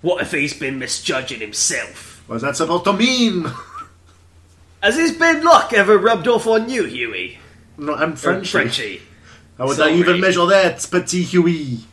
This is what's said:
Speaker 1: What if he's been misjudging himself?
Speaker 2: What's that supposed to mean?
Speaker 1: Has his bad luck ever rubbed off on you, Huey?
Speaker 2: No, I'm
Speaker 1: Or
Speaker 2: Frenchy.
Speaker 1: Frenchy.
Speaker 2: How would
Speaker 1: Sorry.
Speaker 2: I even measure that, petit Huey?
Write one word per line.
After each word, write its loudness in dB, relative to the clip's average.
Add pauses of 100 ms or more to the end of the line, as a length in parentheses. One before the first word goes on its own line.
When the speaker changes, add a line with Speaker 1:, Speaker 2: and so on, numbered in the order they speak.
Speaker 1:
What -2
if -6
he's -2
been -6
misjudging -6
himself? -6
Speaker 2:
What's -8
that -4
supposed 0
to 2
mean? 0 (1400)
Speaker 1:
Has 2
his 2
bad 2
luck 6
ever 6
rubbed 2
off 2
on 2
you, -2
Huey? -8 (400)
Speaker 2:
No, -4
I'm -2
Speaker 1:
Or -12
Speaker 2:
Frenchy. -2
Speaker 1:
Frenchy. -4 (560)
Speaker 2:
How -4
would -2
Speaker 1:
Sorry. 4
Speaker 2:
I 4
even 4
measure 2
that, 2
petit -2
Huey? 0 (140)